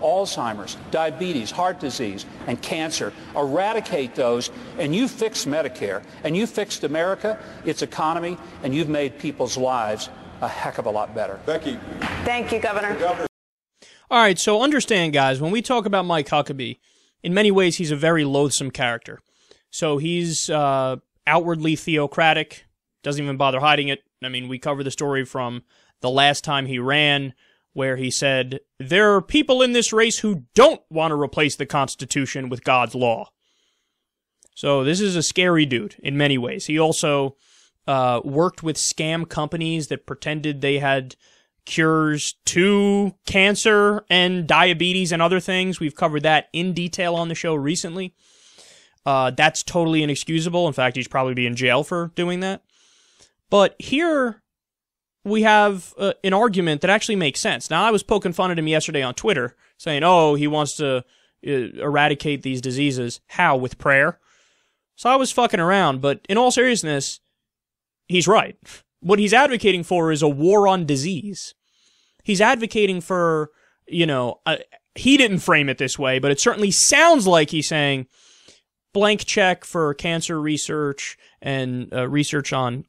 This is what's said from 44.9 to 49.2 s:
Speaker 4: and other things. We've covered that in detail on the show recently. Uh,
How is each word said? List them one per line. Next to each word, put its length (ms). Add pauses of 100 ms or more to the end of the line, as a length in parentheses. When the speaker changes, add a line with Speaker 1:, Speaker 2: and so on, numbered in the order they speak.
Speaker 4:
and 80
other 180
things. 400
We've 160
covered 280
that 280
in 220
detail 420
on 140
the 60
show 200
recently. 580 (920)
Uh, 260